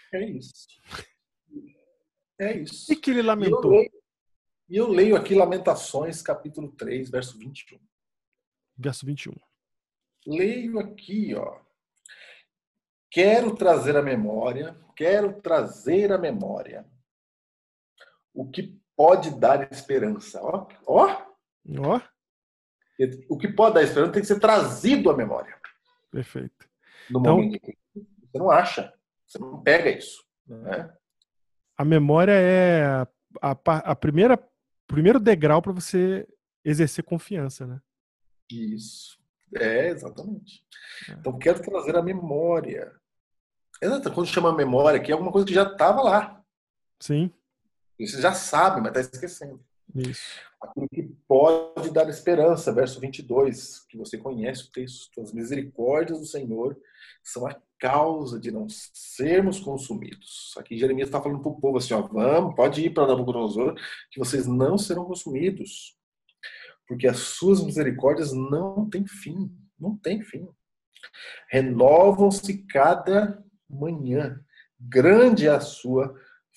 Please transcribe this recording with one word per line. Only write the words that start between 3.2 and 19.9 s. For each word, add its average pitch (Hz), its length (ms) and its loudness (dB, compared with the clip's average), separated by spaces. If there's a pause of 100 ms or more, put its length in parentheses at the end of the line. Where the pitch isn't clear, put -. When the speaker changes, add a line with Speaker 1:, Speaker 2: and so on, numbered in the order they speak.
Speaker 1:
E - 20 2
eu 226 40 0
Speaker 2:
lamentou? 202 440 2
Speaker 1:
leio, - 200 6 (760)
e 180 80 -4
eu 233 120 2
leio 202 280 6
aqui 190 180 0
Lamentações, 175 880 0
capítulo 151 500 -8
três, 123 380 -10
verso 127 280 -8
vinte 131 320 -18
e - 60 -20
um. - 40 -20 (960)
Speaker 2:
Verso 131 300 -8
vinte 143 180 -10
e - 60 -14
um. - 60 -16 (880)
Speaker 1:
Leio 220 520 -4
aqui, 196 560 -6
ó. - 260 -10 (1500)
Quero 214 440 4
trazer 147 420 2
à 143 60 2
memória, 123 760 -4 (200)
quero 196 440 0
trazer 170 720 0
à 185 60 0
memória 117 680 -8 (1500)
o 131 160 -12
que - 300 -12 (220)
pode 160 300 6
dar 120 400 2
esperança. 107 680 -6